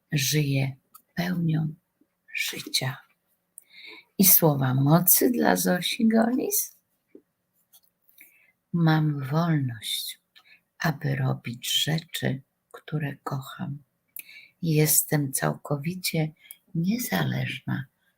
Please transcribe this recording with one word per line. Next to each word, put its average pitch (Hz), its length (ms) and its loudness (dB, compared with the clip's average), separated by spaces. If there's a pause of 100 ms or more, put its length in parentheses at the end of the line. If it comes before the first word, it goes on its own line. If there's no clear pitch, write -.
(120)
żyję 139 640 0 (380)
pełnią 165 600 -2 (600)
życia. - 600 -6 (1200)
I 196 60 6
słowa 139 500 4
mocy 170 560 4
dla 233 260 2
Zosi 185 520 0
Golis. 233 680 0 (2000)
Mam 156 560 2
wolność, 147 920 -2 (580)
aby 147 380 -2
robić 131 560 -4
rzeczy, 135 680 -2 (280)
które 143 460 -8
kocham. - 680 -10 (800)
Jestem 151 680 2
całkowicie 156 1000 -4 (440)
niezależna 156 1080 -2 (340)